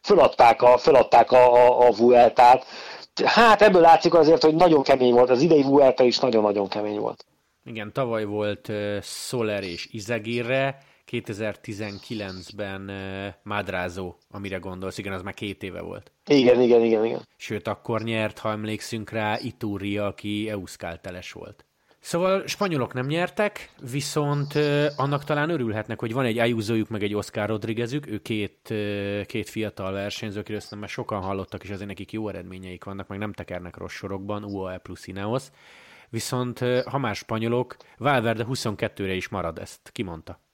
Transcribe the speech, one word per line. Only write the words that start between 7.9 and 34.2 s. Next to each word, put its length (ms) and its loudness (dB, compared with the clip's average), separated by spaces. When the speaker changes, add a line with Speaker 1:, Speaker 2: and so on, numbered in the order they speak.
Speaker 2:
tavaly 320 -4
volt, 440 -6
ö, 340 -6
Soler 600 -6
és 280 -10
Izagirre, 880 -4
kétezer-tizenkilencben, 1800 -10
ö, 380 -10
Madrazo, 720 -8
amire 260 -10
gondolsz, 420 -10
igen, 140 -10
az 100 -10
már 120 -12
két 280 -10
éve 180 -12
volt. 320 -14
Speaker 1:
Igen, 340 4
igen, 240 4
igen, 200 2
igen. 320 -8
Speaker 2:
Sőt, 320 -10
akkor 340 -6
nyert, 360 -4
ha 120 -6
emlékszünk 600 -8
rá, 300 -4
Iturria, 680 -6
aki 440 -8
Euskal-teles 840 -12
volt. 320 -20
Szóval 460 -2
spanyolok 480 -4
nem 120 -4
nyertek, 640 -4
viszont, 640 -4
ö, 320 2
annak 280 -2
talán 260 -2
örülhetnek, 500 -4
hogy 120 -6
van 120 -2
egy 140 -2
Ayuso-juk, 500 0
meg 140 -6
egy 120 -4
Oscar 340 -6
Rodriguezük, 580 -6
ő 120 -10
két, 520 -8
ö, 560 -6
két 220 -8
fiatal 440 -8
versenyző, 480 -8
akiről 180 -10
szerintem 200 -16
már 100 -14
sokan 340 -8
hallottak, 420 -8
és 60 -16
azért 180 -12
nekik 240 -14
jó 160 -8
eredményeik 560 -16
vannak, 240 -14
meg 100 -12
nem 140 -8
tekernek 440 -12
rossz 160 -14
sorokban, 520 -10